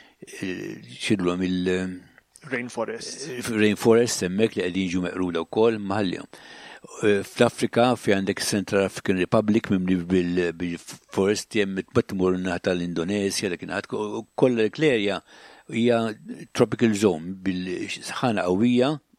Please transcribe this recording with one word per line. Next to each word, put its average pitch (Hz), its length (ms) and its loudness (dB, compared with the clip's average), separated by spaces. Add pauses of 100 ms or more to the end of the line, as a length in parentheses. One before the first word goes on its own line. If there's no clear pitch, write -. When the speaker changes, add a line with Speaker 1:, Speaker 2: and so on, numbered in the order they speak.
(420)
Speaker 1:
il-, 85 400 -8 (160)
xidlhom 90 480 0
il-, 90 300 0 (720)
Speaker 2:
Rainforest. 120 800 -8
Speaker 1:
eh, 120 240 -6
rainforest 110 720 4
hemmhekk 101 320 0
li 92 80 -2
qegħdin 92 240 -2
jiġu 90 160 0
meqruda 87 400 -2
wkoll, 113 320 2
ma 101 220 -4
ħallihom. 90 320 -4 (720)
Eh, 101 240 4
fl-Afrika, 120 640 2 (100)
fejn 98 220 2
għandek 98 180 -2
Central 98 480 0
African 95 320 -2
Republic, 107 500 2
mimli 92 300 2
bil-, 87 560 0
bil-forest, 92 1040 -2
hemm 95 240 -2
tmur 92 560 0
naħa 92 300 -4
tal-Indonezja, 92 840 -2
dak 85 160 -8
ingħad, 90 240 -6
ko-, 107 320 -6 (160)
kollha 123 240 4
dik 107 160 -2
l-area 107 400 2 (560)
hija 117 260 4 (540)
tropical 113 400 4
zone, 92 480 2
bil-sħana 92 1040 -4
qawwija, 120 460 2 (260)